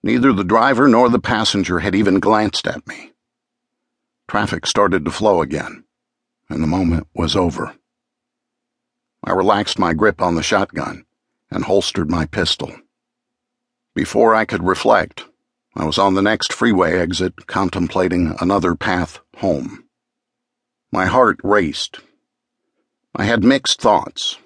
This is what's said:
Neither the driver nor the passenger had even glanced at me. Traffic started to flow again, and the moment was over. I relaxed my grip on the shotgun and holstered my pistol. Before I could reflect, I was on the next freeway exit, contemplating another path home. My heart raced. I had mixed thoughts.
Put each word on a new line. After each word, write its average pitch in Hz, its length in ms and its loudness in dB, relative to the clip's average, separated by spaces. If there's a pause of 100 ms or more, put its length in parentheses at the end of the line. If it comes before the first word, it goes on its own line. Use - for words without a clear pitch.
Neither 120 320 2
the 98 120 0
driver 113 420 4
nor 123 220 6
the 120 100 2
passenger 101 640 -2
had 92 160 -2
even 98 240 2
glanced 107 480 0
at - 180 -8
me. - 240 -18 (1160)
Traffic 104 360 -2
started 92 400 0
to 78 60 -2
flow 98 320 2
again, 73 380 -6 (720)
and 71 120 -4
the 78 60 0
moment 82 460 0
was 85 200 -2
over. 87 400 -2 (1500)
I 92 80 -2
relaxed 98 460 0
my 87 160 0
grip 98 260 2
on 87 140 0
the 80 80 -2
shotgun 85 640 -4 (440)
and - 140 -4
holstered 92 460 -2
my 80 160 -2
pistol. - 440 -4 (1200)
Before 113 400 2
I 110 100 2
could 95 180 -6
reflect, 92 600 0 (500)
I - 120 -6
was 78 100 -4
on 98 160 2
the 98 100 0
next 104 300 -2
freeway 92 460 2
exit, 87 480 -4
contemplating 90 920 -2
another 87 360 0
path 90 460 -6 (180)
home. 73 460 -4 (1080)
My 92 140 0
heart 110 360 2
raced. 98 580 -2 (1160)
I 95 80 -2
had 110 180 2
mixed 131 380 2
thoughts. - 640 0